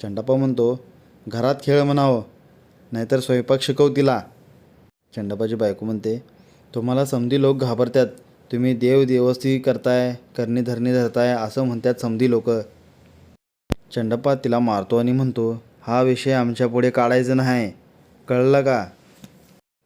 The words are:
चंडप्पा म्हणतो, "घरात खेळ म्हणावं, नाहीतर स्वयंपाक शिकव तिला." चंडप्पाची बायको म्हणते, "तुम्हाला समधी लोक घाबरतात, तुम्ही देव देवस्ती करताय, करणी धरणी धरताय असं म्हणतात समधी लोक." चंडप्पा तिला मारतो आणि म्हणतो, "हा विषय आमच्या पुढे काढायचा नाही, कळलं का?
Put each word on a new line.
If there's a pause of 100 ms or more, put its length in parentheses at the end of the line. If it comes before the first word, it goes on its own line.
चंडप्पा
म्हणतो, (480)
"घरात
खेळ
म्हणावं, (720)
नाहीतर
स्वयंपाक
शिकव
तिला." (960)
चंडप्पाची
बायको
म्हणते, (520)
"तुम्हाला
समधी
लोक
घाबरतात, (460)
तुम्ही
देव
देवस्ती
करताय, (220)
करणी
धरणी
धरताय
असं
म्हणतात
समधी
लोक." (1400)
चंडप्पा
तिला
मारतो
आणि
म्हणतो, (180)
"हा
विषय
आमच्या
पुढे
काढायचा
नाही, (560)
कळलं
का? (1000)